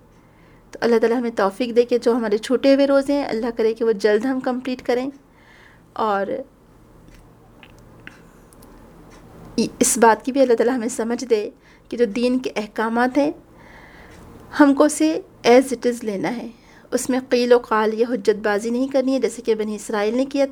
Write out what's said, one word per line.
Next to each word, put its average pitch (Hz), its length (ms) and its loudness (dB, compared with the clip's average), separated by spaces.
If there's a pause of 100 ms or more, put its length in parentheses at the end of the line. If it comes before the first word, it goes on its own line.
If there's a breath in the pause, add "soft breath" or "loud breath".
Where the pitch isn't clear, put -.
(720 soft breath)
تو - 100 -18
اللہ 226 180 2
تعالیٰ 233 180 2
ہمیں 240 180 -4
توفیق 214 400 -2
دے 240 80 6
کہ 240 140 0
جو 233 180 0
ہمارے 226 220 0
چھوٹے 262 380 2
ہوئے 277 120 4
روزے 277 260 2
ہیں 285 120 -2
اللہ 226 220 -4 (100)
کرے 220 160 0
کہ 226 120 -4
وہ 226 60 4
جلد 214 340 2
ہم 262 140 -2
کمپلیٹ 254 420 -4
کریں، 254 280 -2 (840 soft breath)
اور 202 340 -2 (3500)
اس - 180 2
بات 220 280 4
کی 262 60 -4
بھی 269 100 0
اللہ 254 120 4
تعالیٰ 226 220 0
ہمیں 233 120 -4
سمجھ 233 380 -6
دے 214 240 -2 (400 soft breath)
کہ 240 80 -8
جو 240 80 2
دین 247 340 -2
کے 254 160 -6
احکامات 226 640 -2
ہیں 285 140 2 (1300 loud breath)
ہم 285 140 6
کو 285 100 2
اسے 311 380 0 (260)
as 240 80 6
it 247 360 2
is 240 100 -8
لینا 202 360 -6
ہے، 226 100 -10 (440 loud breath)
اس 247 180 -4
میں 254 100 0 (100)
قیل 247 240 2
و 240 60 6
قال 220 340 0
یا 220 160 0
حجت 208 340 0
بازی 214 260 -2
نہیں 247 180 -2
کرنی 269 260 0
ہے 269 60 0
جیسے 208 220 -4
کہ 226 140 0
بنی 214 200 -6
اسرائیل 214 420 -2
نے 269 80 0
کیا 269 260 0